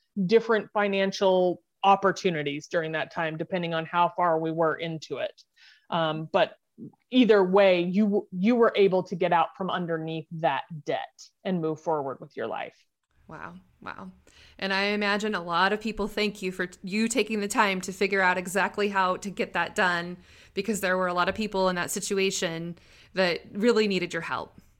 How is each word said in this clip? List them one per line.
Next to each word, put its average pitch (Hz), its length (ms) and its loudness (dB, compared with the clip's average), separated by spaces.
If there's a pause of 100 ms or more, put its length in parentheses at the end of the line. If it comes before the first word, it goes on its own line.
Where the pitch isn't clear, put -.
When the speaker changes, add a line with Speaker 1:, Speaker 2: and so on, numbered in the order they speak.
(260)
Speaker 1:
different 220 460 2
financial 190 880 2 (220)
opportunities 180 840 2
during 160 260 -2
that 151 200 -6
time, 160 240 -4
depending 170 380 -4
on 165 100 -2
how 175 320 2
far 170 220 2
we 165 120 -2
were 160 260 0
into 160 400 -8
it. - 260 -8 (460)
Um, 160 440 -2
but 180 220 2 (560)
either 220 320 6
way, 185 380 6
you, 196 500 0
you 190 240 2
were 226 200 4
able 185 280 4
to 185 120 -10
get 175 180 0
out 165 240 2
from 185 120 -4
underneath 160 600 -4
that 156 320 -2 (220)
debt - 360 -6 (220)
and 185 180 -2
move 156 200 -4
forward 143 380 -4
with - 180 -20
your 113 100 -4
life. - 280 -10 (520)
Speaker 2:
Wow. 165 280 -16 (260)
Wow. - 300 -16 (460)
And 190 160 -4
I 196 100 0
imagine 208 520 -2
a 175 80 -6
lot 175 300 2
of 214 80 -4
people 208 260 -6
thank 208 340 -4
you 214 100 -4
for 180 160 -4
t-, - 160 -20
you 214 240 0
taking 226 340 -2
the 202 60 -2
time 202 340 0
to 196 100 -8
figure 196 300 0
out 180 160 2
exactly 190 520 -2
how 190 280 0
to 202 120 -10
get 190 240 -6
that 170 220 -4
done, 175 420 0 (360)
because 196 280 -4
there 185 160 0
were 185 100 0
a 180 60 -2
lot 180 160 2
of 190 60 -2
people 196 340 0
in 180 60 0
that 175 160 -4
situation 185 880 -4 (360)
that 180 280 0 (100)
really 220 360 2
needed 180 260 -2
your 165 80 -6
help. 131 320 -8 (260)